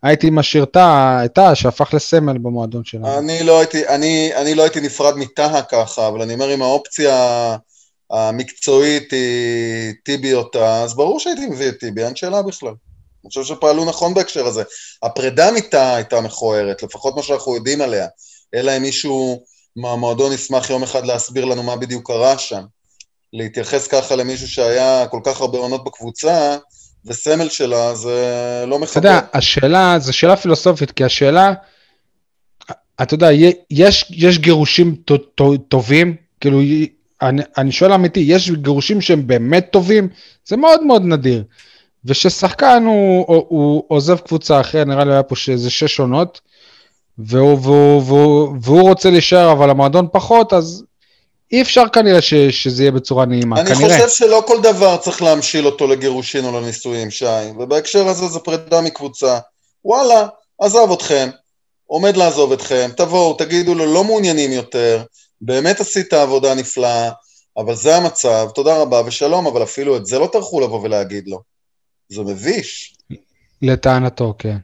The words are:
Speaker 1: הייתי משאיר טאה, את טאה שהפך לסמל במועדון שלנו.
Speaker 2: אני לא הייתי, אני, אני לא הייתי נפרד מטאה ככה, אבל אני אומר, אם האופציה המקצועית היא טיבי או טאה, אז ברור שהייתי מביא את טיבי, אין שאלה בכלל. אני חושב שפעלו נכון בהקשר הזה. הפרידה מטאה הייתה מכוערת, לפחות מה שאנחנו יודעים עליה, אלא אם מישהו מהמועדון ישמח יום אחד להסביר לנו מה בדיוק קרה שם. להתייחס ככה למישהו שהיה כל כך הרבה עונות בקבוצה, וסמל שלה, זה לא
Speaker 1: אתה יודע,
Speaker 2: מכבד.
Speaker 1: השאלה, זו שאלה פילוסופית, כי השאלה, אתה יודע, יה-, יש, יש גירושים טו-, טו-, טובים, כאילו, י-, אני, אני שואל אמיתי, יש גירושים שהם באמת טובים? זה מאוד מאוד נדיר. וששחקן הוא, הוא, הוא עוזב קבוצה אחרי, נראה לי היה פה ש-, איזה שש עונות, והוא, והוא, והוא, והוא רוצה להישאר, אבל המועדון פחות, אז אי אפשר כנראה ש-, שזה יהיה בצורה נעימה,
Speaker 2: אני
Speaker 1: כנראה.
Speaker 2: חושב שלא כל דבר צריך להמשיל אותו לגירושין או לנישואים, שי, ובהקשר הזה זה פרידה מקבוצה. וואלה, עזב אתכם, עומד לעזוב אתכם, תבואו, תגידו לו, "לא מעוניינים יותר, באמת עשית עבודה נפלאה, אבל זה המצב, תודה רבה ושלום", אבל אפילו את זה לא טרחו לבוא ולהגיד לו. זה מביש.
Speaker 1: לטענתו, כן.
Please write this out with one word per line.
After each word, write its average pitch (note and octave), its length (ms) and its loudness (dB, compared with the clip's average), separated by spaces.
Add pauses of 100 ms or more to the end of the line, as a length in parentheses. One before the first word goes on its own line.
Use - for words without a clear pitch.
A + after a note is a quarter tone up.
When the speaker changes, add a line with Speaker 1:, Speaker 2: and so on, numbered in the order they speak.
Speaker 1:
הייתי D3+ 260 2
משאיר D3+ 360 0
טאה, C3+ 600 4
את A#2+ 80 -4
טאה F#3 220 6
שהפך - 380 -2
לסמל D3+ 440 0
במועדון A#2 480 -8
שלנו. A#2+ 340 -8
Speaker 2:
אני D#3+ 240 -6
לא D#3+ 160 6
הייתי, D#3+ 280 0
אני, D#3 480 0
אני D3 200 -2
לא D#3+ 80 2
הייתי D#3 180 0
נפרד C#3+ 360 0
מטאה D3 440 -4
ככה, A2+ 460 -4
אבל G#2+ 140 -6
אני A2+ 120 -8
אומר, C3+ 200 -4
אם C3+ 80 -4
האופציה B2+ 920 -2 (560)
המקצועית C3+ 1000 -2
היא A#2 840 -4 (100)
טיבי C3+ 300 -4
או B2 100 0
טאה, A2+ 400 0
אז A2+ 120 -8
ברור E3 240 -2
שהייתי D#4 280 -8
מביא C3+ 220 -6
את A#2 100 -12
טיבי, A2+ 240 -8
אין B2 120 -8
שאלה F#3 260 -6
בכלל. F#3 280 -10 (540)
אני F#2+ 60 -20
חושב C3+ 140 -8
שפעלו D3+ 420 0
נכון E3+ 280 -4
בהקשר E3+ 340 -4
הזה. A2 160 -6 (400)
הפרידה B2+ 480 0
מטאה C#3 440 0
הייתה A#2 260 -4
מכוערת, G#2+ 640 -4
לפחות B2+ 320 -8
מה C#3+ 80 -8
שאנחנו C3+ 320 -4
יודעים C3+ 260 -6
עליה, G#2+ 260 -4 (480)
אלא C3 220 -2
אם C3 40 -4
מישהו C3 600 -6 (320)
מהמועדון A#2+ 580 -4
ישמח C3 360 -4
יום C3 140 -4
אחד B2 220 -6
להסביר B2 400 -6
לנו B2 180 -4
מה A#2+ 120 -8
בדיוק A#2+ 320 -12
קרה B2+ 300 0
שם. G#2 240 -12 (720)
להתייחס A2+ 540 -8
ככה C3+ 280 -2
למישהו B2+ 320 -8
שהיה B2+ 600 0
כל A#2+ 160 -10
כך C3+ 180 -4
הרבה B2 160 -4
עונות B2+ 260 -6
בקבוצה, C#3+ 720 -4 (480)
וסמל D3+ 440 -4
שלה, A#2+ 460 -2
זה A2+ 140 -10 (580)
לא C#3+ 160 -4
Speaker 1:
אתה - 140 -4
יודע, F3+ 200 4
Speaker 2:
מכבד. D3+ 100 -2 (100)
Speaker 1:
השאלה, F3 640 2
זו C3 140 -6
שאלה F3 220 4
פילוסופית, E3 560 0
כי - 120 -2
השאלה, D#3+ 500 2 (1500)
אתה C3 120 -2
יודע, D#3+ 180 4
יה-, D#3+ 200 6 (180)
יש, F3+ 400 4
יש E3+ 300 2
גירושים D#3+ 560 2 (100)
טו-, C#3+ 120 2
טו-, C#3+ 400 0
טובים, C#3+ 580 0 (240)
כאילו, C#3 220 2
י-, D3+ 260 0 (340)
אני, C3+ 200 0 (160)
אני C3+ 140 -2
שואל F#3+ 220 4
אמיתי, F3+ 260 0
יש F3+ 320 2
גירושים D3 500 -2
שהם D3+ 260 0
באמת B2+ 440 0
טובים? G3 360 2 (380)
זה G#3+ 120 -4
מאוד D#4+ 260 6
מאוד B3 220 4
נדיר. C3 380 0 (600)
וששחקן G3 800 2
הוא, G3 420 2
הוא, E3 200 4
הוא D3 400 0
עוזב D#3 320 2
קבוצה D#3 420 0
אחרי, D3+ 240 -2
נראה C#3 180 0
לי C#3 100 2
היה C#3 100 4
פה C3+ 120 -4
ש-, - 140 -8
איזה B2 200 -2
שש - 300 -4
עונות, C#3+ 420 -2 (760)
והוא, C3 440 2
והוא, C#3+ 440 6
והוא, D3 560 4
והוא C#3 200 6
רוצה F#3 280 6
להישאר, F3 420 6
אבל C#3+ 180 4
המועדון C#3 420 2
פחות, A3+ 420 2
אז F3 300 -2 (680)
אי B3 100 2
אפשר B3 220 4 (100)
כנראה G3+ 280 6
ש-, - 120 0
שזה C3+ 500 2
יהיה C#3 80 4
בצורה C3 340 0
נעימה, A#2+ 360 0
Speaker 2:
אני F3 140 2
Speaker 1:
כנראה. F3+ 200 4
Speaker 2:
חושב A#3 140 4
שלא A3 380 4
כל A#3 140 2
דבר G3 360 4
צריך F3 240 -6
להמשיל D3+ 440 0
אותו C#3+ 220 0
לגירושין C3 580 -2
או A#2+ 160 -6
לנישואים, A#2 500 -8
שי, - 140 -8 (340)
ובהקשר D3+ 480 0
הזה F3+ 200 -4
זה E3 120 -8
פרידה E3 420 -2
מקבוצה. C#3 580 -4 (460)
וואלה, A#3 420 4 (340)
עזב G#3+ 320 4
אתכם, C#3+ 360 -2 (560)
עומד F3+ 320 0
לעזוב D3+ 340 2
אתכם, B2+ 460 -2
תבואו, E3+ 360 0
תגידו E3+ 420 -2
לו, D#3 180 0
"לא F#3 100 2
מעוניינים F3+ 480 -2
יותר, A#2 520 -2 (380)
באמת C3+ 380 -2
עשית G3 340 -4
עבודה C3+ 420 0
נפלאה, A#2+ 540 -4 (480)
אבל A2 180 -6
זה D3 220 2
המצב, A#2 580 -2
תודה D3+ 260 0
רבה B2+ 240 0
ושלום", D#3 420 -2
אבל A#2 160 -2
אפילו C#3 340 -4
את G#2 80 -10
זה B2+ 140 -4
לא F3 140 0
טרחו F#3 280 -4
לבוא A2+ 200 -4
ולהגיד G2+ 460 -6
לו. F#2+ 140 -14 (680)
זה G2+ 120 -14
מביש. B2 720 -8 (640)
Speaker 1:
לטענתו, B2+ 800 -2
כן. G#2+ 240 -6